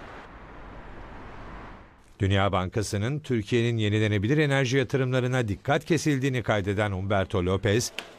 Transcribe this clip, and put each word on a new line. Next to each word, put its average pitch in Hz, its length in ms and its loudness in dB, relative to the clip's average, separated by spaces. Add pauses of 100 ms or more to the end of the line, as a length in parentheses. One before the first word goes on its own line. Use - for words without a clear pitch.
(2250)
Dünya 98 320 4
Bankası'nın 104 680 -2
Türkiye'nin 117 560 0
yenilenebilir 107 600 2
enerji 139 380 2
yatırımlarına 127 720 2
dikkat 139 360 0
kesildiğini 135 580 2
kaydeden 104 500 0
Umberto 95 540 0
Lopez, 98 460 2 (260)